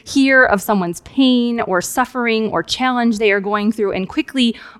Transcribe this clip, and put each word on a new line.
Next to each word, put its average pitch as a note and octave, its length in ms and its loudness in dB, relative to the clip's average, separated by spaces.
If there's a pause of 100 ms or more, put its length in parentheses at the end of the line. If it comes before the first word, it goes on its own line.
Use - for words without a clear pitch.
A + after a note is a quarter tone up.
hear C4+ 400 4
of G3 180 2
someone's F3+ 380 -2
pain A#3+ 640 0
or F3+ 200 -2
suffering A#3 680 -2
or E3+ 100 0
challenge A#3+ 560 -2
they G#3+ 140 2
are G3+ 80 0
going G#3 320 -2
through G3+ 180 -2
and F#3 180 -4
quickly B3+ 460 -2 (260)